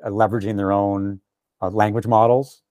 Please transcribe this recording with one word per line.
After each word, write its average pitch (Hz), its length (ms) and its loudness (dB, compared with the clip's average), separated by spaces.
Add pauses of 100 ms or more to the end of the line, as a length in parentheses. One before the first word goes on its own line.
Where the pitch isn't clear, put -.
uh, 113 60 -8
leveraging 104 480 0
their 98 140 0
own, 101 480 -2 (420)
uh, 92 80 -4
language 107 360 -2
models 117 640 2